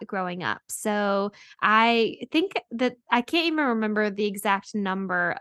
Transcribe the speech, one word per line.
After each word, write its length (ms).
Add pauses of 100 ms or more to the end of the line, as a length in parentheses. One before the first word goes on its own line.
growing 380
up. 260
So 640 (280)
I 580 (140)
think 200 (180)
that 280 (140)
I 120
can't 240
even 180
remember 460
the 160
exact 480
number 640